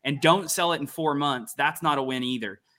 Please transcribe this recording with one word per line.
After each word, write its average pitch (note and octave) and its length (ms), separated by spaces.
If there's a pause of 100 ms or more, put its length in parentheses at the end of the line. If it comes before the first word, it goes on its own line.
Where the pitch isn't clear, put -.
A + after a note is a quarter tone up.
And C#3 160
don't E3 300
sell F3 220
it D3+ 80
in C#3+ 60
four D#3 280
months. C#3 400
That's D3+ 280
not D3+ 160
a C3+ 40
win C3 200
either. A2+ 380 (180)